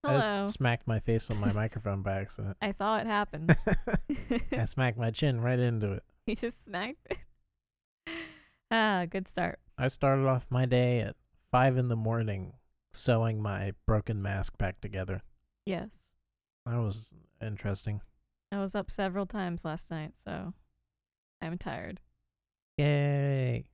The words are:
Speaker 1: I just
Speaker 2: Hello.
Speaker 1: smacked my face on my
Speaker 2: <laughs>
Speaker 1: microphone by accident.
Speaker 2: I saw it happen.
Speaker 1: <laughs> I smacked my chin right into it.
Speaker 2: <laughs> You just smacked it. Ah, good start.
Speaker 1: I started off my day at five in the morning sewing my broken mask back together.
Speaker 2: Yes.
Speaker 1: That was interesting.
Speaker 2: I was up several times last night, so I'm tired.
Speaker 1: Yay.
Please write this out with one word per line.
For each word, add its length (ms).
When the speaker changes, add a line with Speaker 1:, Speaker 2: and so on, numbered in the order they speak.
Speaker 1:
I 120
just 120
Speaker 2:
Hello. 180
Speaker 1:
smacked 400
my 140
face 300
on 80
my 140
Speaker 2:
<laughs> 20
Speaker 1:
microphone 480
by 180
accident. 420
Speaker 2:
I 100
saw 260
it 80
happen. 480
Speaker 1:
<laughs> 500
I 120
smacked 340
my 120
chin 300
right 180
into 340
it. 160
Speaker 2:
<laughs> 40
You 80
just 260
smacked 460
it. 80
Ah, 380
good 200
start. 320
Speaker 1:
I 100
started 380
off 240
my 160
day 340
at 160
five 280
in 100
the 80
morning 560
sewing 480
my 320
broken 340
mask 380
back 240
together. 400
Speaker 2:
Yes. 240
Speaker 1:
That 140
was 340
interesting. 640
Speaker 2:
I 80
was 140
up 160
several 340
times 400
last 260
night, 220
so 300
I'm 160
tired. 420
Speaker 1:
Yay. 960